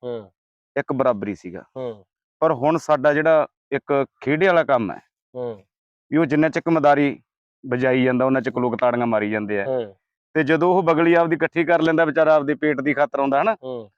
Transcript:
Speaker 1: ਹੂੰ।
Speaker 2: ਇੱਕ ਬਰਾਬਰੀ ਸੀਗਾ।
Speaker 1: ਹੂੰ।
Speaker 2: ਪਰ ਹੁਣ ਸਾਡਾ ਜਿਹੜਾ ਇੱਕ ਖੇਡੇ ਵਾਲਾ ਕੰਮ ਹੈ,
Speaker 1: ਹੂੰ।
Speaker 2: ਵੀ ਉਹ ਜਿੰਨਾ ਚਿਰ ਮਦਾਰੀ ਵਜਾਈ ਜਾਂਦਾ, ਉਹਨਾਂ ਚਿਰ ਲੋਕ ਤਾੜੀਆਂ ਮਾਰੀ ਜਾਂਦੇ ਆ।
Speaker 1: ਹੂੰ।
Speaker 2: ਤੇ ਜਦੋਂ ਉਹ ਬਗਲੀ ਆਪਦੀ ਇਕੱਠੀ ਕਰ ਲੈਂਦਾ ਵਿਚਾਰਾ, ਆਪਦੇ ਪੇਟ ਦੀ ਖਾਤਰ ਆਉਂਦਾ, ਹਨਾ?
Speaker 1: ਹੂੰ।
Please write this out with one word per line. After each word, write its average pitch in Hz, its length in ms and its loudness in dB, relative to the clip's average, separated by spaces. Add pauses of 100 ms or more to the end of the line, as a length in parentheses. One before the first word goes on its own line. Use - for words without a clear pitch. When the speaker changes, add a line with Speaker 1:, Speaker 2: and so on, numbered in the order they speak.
Speaker 1:
ਹੂੰ। 113 280 -12 (460)
Speaker 2:
ਇੱਕ 143 160 -4
ਬਰਾਬਰੀ 110 420 -2
ਸੀਗਾ। 90 280 -16 (140)
Speaker 1:
ਹੂੰ। 113 280 -12 (340)
Speaker 2:
ਪਰ 160 140 2
ਹੁਣ 147 240 0
ਸਾਡਾ 147 360 2
ਜਿਹੜਾ 156 340 2 (240)
ਇੱਕ 139 340 -2 (160)
ਖੇਡੇ 156 260 0
ਵਾਲਾ 170 160 4
ਕੰਮ 120 280 0
ਹੈ, - 100 -14 (340)
Speaker 1:
ਹੂੰ। 117 280 -12 (480)
Speaker 2:
ਵੀ 147 60 2
ਉਹ 165 80 2
ਜਿੰਨਾ 151 240 2
ਚਿਰ 165 200 -4
ਮਦਾਰੀ 143 500 2 (520)
ਵਜਾਈ 127 320 2
ਜਾਂਦਾ, 127 220 2
ਉਹਨਾਂ 131 160 0
ਚਿਰ 117 180 -6
ਲੋਕ 120 160 -2
ਤਾੜੀਆਂ 120 320 0
ਮਾਰੀ 104 240 0
ਜਾਂਦੇ 104 300 -4
ਆ। 98 40 -4
Speaker 1:
ਹੂੰ। 117 300 -6 (380)
Speaker 2:
ਤੇ 156 100 0
ਜਦੋਂ 160 320 2
ਉਹ 190 80 2
ਬਗਲੀ 165 300 2
ਆਪਦੀ 170 220 2
ਇਕੱਠੀ 165 280 -2
ਕਰ 165 180 2
ਲੈਂਦਾ 160 240 2
ਵਿਚਾਰਾ, 156 300 2
ਆਪਦੇ 147 200 0
ਪੇਟ 147 260 -2
ਦੀ 139 120 -2
ਖਾਤਰ 143 260 -2
ਆਉਂਦਾ, 139 220 0
ਹਨਾ? 214 120 0
Speaker 1:
ਹੂੰ। 123 440 -14